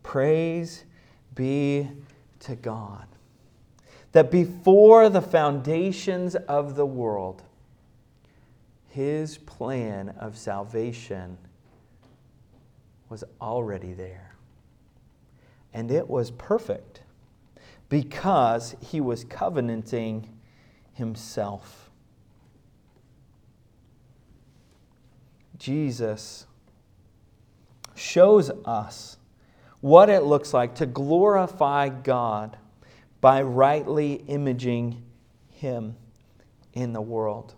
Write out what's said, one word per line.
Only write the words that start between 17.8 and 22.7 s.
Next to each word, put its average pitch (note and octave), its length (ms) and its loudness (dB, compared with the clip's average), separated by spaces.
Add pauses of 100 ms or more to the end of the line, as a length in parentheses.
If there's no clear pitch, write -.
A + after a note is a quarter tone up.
because C3 920 -2
he D#3+ 200 -8
was A#2+ 220 -4
covenanting A2+ 1040 -6 (640)
himself. A2 1000 -12 (3750)